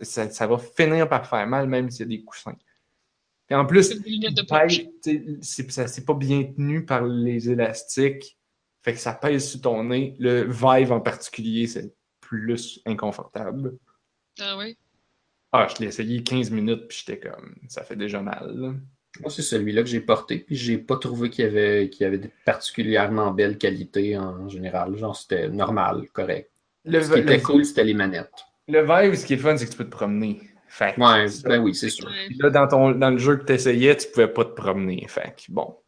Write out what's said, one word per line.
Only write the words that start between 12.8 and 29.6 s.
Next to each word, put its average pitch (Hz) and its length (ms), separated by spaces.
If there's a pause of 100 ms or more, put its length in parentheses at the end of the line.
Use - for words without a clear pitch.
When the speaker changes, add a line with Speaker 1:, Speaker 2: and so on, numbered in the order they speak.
Speaker 1:
inconfortable. 107 880 (640)
Speaker 2:
Ah 196 160
ouais? 220 200 (760)
Speaker 1:
Ah, 110 220
je - 60
l'ai 107 80
essayé 117 340
quinze 123 280
minutes, 113 380
puis - 180
j'étais 107 140
comme, - 340 (140)
ça - 160
fait - 120
déjà 101 240
mal, - 340
là. 131 200 (460)
Speaker 3:
Moi, 147 100
c'est 147 120
celui-là 107 420
que 127 40
j'ai 117 120
porté, - 400
puis 147 160
j'ai 120 200
pas 127 200
trouvé 120 340
qu'il 120 140
y - 20
avait, 104 420
qu'il - 140
y 98 40
avait 98 120
de 104 100 (160)
particulièrement 107 840
belle 101 280
qualité 98 600
en 95 300
général. 92 480
Genre, 107 180
c'était 95 340
normal, 98 640
correct. 92 380 (340)
Speaker 1:
Le 160 160
Speaker 3:
Ce 156 60
qui 156 80
Speaker 1:
v-, 139 60
Speaker 3:
était 139 160
Speaker 1:
le - 60
Speaker 3:
cool, 143 220
c'était 120 200
les 107 100
manettes. 95 380 (340)
Speaker 1:
Le 156 160
Vive, 185 340
ce - 80
qui 135 100
est - 20
fun, 147 200
c'est 117 100